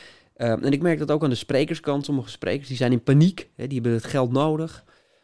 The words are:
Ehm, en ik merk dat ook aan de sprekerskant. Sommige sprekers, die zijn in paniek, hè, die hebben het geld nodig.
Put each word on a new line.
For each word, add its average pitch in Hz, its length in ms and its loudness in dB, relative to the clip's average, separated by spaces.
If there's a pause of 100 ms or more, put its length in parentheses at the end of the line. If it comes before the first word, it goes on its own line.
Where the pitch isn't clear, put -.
(360)
Ehm, 113 280 -2
en 139 80 2
ik 143 100 0
merk 165 180 2
dat 151 120 -2
ook 151 120 0
aan 147 60 2
de 123 60 0
sprekerskant. 143 720 -2
Sommige 135 240 -4
sprekers, 135 380 -6
die 127 100 -6
zijn 123 140 2
in 120 120 2
paniek, 156 520 4
hè, 123 120 -8
die 135 120 -4
hebben 117 200 0
het - 100 -10
geld 131 220 0
nodig. 156 520 -2 (400)